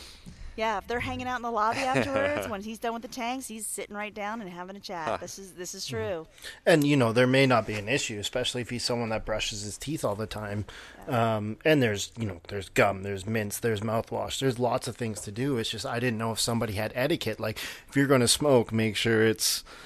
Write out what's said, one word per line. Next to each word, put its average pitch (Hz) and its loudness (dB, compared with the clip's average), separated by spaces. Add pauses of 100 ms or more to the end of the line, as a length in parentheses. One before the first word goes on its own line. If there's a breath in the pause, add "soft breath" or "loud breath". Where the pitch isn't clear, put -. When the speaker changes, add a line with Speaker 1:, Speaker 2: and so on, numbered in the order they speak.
(560 loud breath)
Speaker 1:
Yeah, 220 -2
if 185 -10
they're 240 -4
hanging 254 -6
out 254 -4
in 226 -8
the 233 -4
lobby 226 0
Speaker 2:
<laughs> - 0
Speaker 1:
afterwards, 262 0
when 202 -6
he's 220 -10
done 233 -2
with 233 -8
the 240 -12
tanks, 254 -6
he's 220 -12
sitting - -8
right 208 -8
down 214 -8
and 180 -10
having 180 -10
a 202 -16
chat. 175 -6
Speaker 2:
Huh. 107 0
Speaker 1:
This - -12
is, 196 -16
this 165 -10
is 190 -10
Speaker 3:
Mm-hmm. 226 -6
Speaker 1:
true. 202 -4 (400 loud breath)
Speaker 3:
And, 156 8
you 143 6
know, 117 6
there 127 6
may 135 8
not 120 6
be 107 -2
an 104 -4
issue, 120 0
especially 123 -2
if 117 -6
he's 120 -4
someone 120 0
that 107 -2
brushes 107 -2
his 104 -8
teeth 147 -4
all 104 0
the 110 -4
time. 104 -4 (440 loud breath)
Speaker 1:
Yeah. 113 2
Speaker 3:
Um, 107 -4
and 156 6
there's, 104 2
you 110 -2
know, 90 -8
there's 98 -8
gum, 98 2
there's 98 -6
mints, 107 -4
there's 110 0
mouthwash, 110 -4
there's 131 0
lots 123 0
of 117 -8
things 110 -4
to 107 -10
do. 123 -2
It's 110 -2
just, 113 -6
I 120 -4
didn't 120 0
know 113 -2
if 107 -4
somebody 117 0
had 107 -2
etiquette. 131 0
Like, 107 -4 (300 loud breath)
if - -6
you're 139 4
gonna 131 6
smoke, 135 6
make 110 2
sure 110 4
it's, - 2 (240 loud breath)